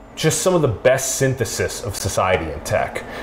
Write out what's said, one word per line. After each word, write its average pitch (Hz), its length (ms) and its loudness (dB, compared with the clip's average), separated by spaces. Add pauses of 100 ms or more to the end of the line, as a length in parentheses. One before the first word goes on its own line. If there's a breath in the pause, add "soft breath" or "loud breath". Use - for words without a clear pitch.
(160)
just - 260 0
some 185 120 4
of 170 80 4
the 135 60 4
best - 480 2
synthesis 127 680 -2
of - 140 -6
society 92 520 0
and 73 160 -8
tech. - 380 -2 (200 loud breath)